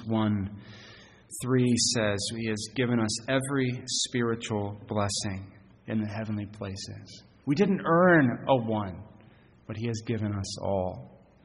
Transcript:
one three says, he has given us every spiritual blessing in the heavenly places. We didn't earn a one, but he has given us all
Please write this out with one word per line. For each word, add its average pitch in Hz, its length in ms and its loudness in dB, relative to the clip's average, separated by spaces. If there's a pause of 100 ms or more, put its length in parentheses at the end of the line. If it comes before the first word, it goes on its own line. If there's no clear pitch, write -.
one 107 560 0 (840)
three 123 320 4 (180)
says, 104 260 2 (180)
he 113 100 -4
has 107 260 -2
given 120 280 2
us 107 280 -2
every 131 560 0
spiritual 113 1000 -2
blessing 101 640 -2 (360)
in 110 120 0
the 107 80 0
heavenly 107 380 -6
places. 101 800 -10 (220)
We 143 100 0
didn't 196 280 2
earn 165 640 6
a 135 80 6
one, 104 480 -2 (640)
but 107 80 -8
he 110 120 -4
has 110 180 -4
given 107 280 -2
us 98 280 -6
all 92 580 -4 (260)